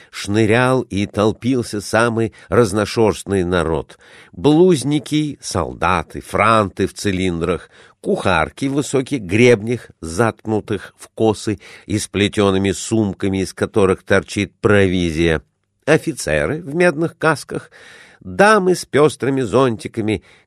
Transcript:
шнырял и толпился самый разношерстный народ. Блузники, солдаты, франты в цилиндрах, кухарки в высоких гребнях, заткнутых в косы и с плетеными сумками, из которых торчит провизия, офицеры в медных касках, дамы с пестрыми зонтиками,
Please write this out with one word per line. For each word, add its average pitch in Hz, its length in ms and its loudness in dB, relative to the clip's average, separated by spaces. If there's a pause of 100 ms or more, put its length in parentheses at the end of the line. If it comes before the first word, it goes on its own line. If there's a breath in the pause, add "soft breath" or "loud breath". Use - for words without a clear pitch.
(120 loud breath)
шнырял 113 720 0
и 101 240 -4
толпился 110 760 -2
самый 113 520 0 (160 loud breath)
разношерстный 101 920 0
народ. 82 540 -2 (340 loud breath)
Блузники, 147 1080 2
солдаты, 78 800 -4
франты 101 680 0
в - 60 -8
цилиндрах, 90 760 -2 (320 soft breath)
кухарки 87 640 -2
в 135 80 -4
высоких 139 480 -4
гребнях, 110 680 2 (100)
заткнутых 104 960 -4
в - 120 -20
косы 107 500 -2 (260 loud breath)
и 104 120 -4
с - 100 -6
плетеными 98 680 0
сумками, 98 680 -2
из 90 100 -10
которых 95 500 0
торчит 98 560 -2
провизия, 87 840 2 (440)
офицеры 127 760 -2
в 151 140 -10
медных 165 420 0
касках, - 540 -4 (500 loud breath)
дамы 185 520 2
с - 120 -8
пестрыми 135 560 0
зонтиками, 110 840 0 (240 soft breath)